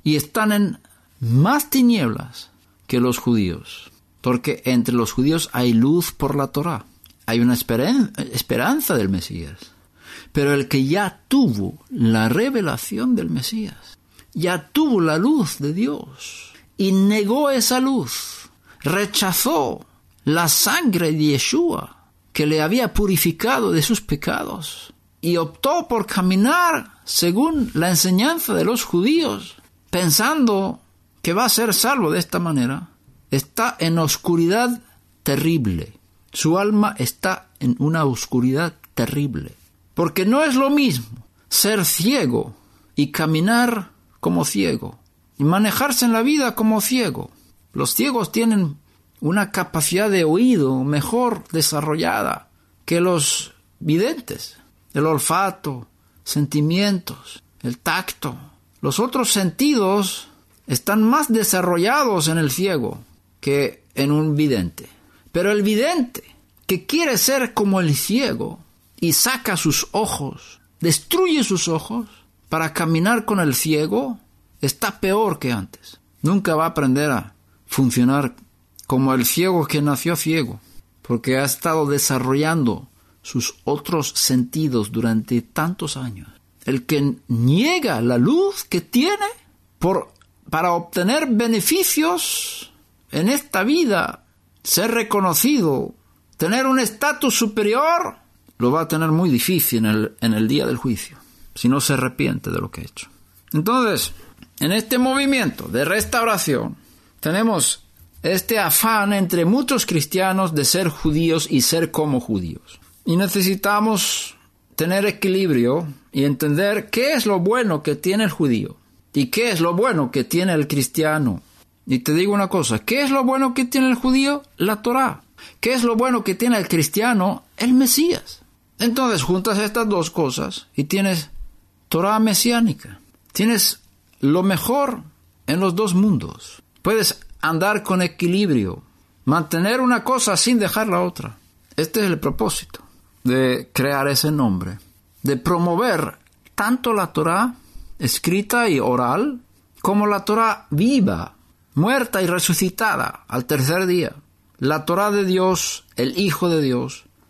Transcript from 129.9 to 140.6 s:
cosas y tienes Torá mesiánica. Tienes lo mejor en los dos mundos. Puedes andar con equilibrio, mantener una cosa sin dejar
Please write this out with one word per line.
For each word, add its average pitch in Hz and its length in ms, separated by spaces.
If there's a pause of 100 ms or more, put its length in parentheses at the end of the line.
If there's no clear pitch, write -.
cosas - 640
y 139 100
tienes 190 440 (600)
Torá 196 300
mesiánica. 226 800 (340)
Tienes 220 480 (380)
lo 151 220
mejor 233 640 (420)
en 170 140
los 185 160
dos 202 180
mundos. - 680 (180)
Puedes 214 380 (220)
andar 190 420
con 185 180
equilibrio, 175 800 (440)
mantener 170 540
una 247 240
cosa 240 320
sin 233 240
dejar 214 280